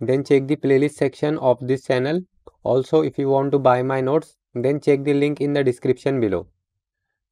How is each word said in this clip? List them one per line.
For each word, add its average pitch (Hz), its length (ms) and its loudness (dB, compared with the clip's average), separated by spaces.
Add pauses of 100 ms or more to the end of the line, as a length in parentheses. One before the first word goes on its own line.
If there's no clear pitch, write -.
then 127 240 0
check 135 240 2
the 147 80 -2
playlist 139 380 2
section 151 440 -2
of 127 220 2
this 127 240 -4
channel. 135 360 -2 (440)
Also, 131 380 0
if 143 140 -6
you 139 120 -2
want 139 240 0
to 143 80 2
buy 127 240 2
my 131 160 -2
notes, 143 360 -2 (160)
then 135 280 -2
check 139 240 2
the 143 100 0
link 143 260 -2
in 143 120 -2
the 143 100 0
description 131 580 -2
below. 92 280 -2 (840)